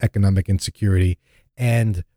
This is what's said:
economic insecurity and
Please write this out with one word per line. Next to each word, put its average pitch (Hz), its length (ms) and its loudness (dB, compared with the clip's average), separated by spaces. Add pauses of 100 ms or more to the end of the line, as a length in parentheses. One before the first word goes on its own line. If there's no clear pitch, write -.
economic 98 460 0
insecurity 92 720 0 (380)
and 117 480 0 (120)